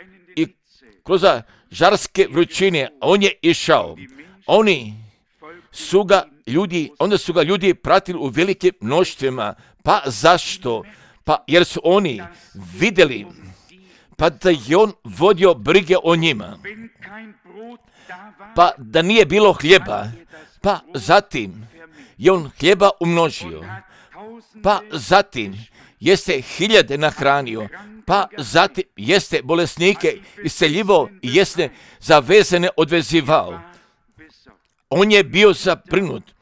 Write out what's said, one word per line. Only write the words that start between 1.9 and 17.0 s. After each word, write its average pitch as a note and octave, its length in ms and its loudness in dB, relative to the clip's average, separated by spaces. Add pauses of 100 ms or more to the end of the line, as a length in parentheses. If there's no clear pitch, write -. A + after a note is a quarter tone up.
vrućine E3+ 580 -2 (120)
on G3 220 2
je G3 100 2 (100)
išao. C3+ 540 0 (500)
Oni E3 480 2 (800)
su - 320 0
ga F#3 180 2 (240)
ljudi, E3 520 -4
onda G3 200 0
su - 140 -6
ga E3 100 2
ljudi F3 320 0
pratili F3 440 -2
u C#3+ 100 -6
velikim F3 520 -2
mnoštvima. B2+ 760 -4 (280)
Pa F#3 240 0
zašto? B2+ 800 -2 (400)
Pa D3+ 220 -2
jer E3+ 180 4
su - 200 -6
oni E3 380 0 (560)
vidjeli, D#3 480 0 (880)
pa D#3+ 140 0
da F3+ 200 -2
je C#3+ 260 -2
on G#3+ 160 2 (120)
vodio E3+ 500 2
brige D#3+ 480 0
o E3 140 2
njima. G#2+ 420 -4 (2000)